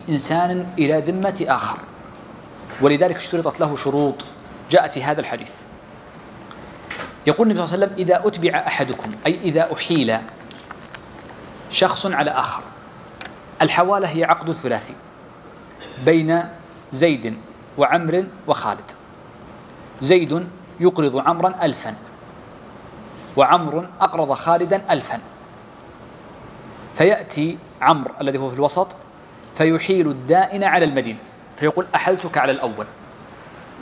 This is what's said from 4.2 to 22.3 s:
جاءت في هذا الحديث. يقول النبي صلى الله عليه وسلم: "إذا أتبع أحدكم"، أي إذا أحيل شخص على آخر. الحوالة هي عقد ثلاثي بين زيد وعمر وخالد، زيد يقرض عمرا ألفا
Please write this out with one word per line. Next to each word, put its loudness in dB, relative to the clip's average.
جاءت 6
في -6
هذا -2
الحديث. -10
يقول 4
النبي 0
صلى -4
الله 2
عليه -2
وسلم: -2
"إذا 4
أتبع 0
أحدكم"، -4
أي 0
إذا 0
أحيل 0
شخص 2
على 0
آخر. -2
الحوالة 2
هي -2
عقد 0
ثلاثي -4
بين 4
زيد 2
وعمر 2
وخالد، -2
زيد 4
يقرض 2
عمرا 2
ألفا -2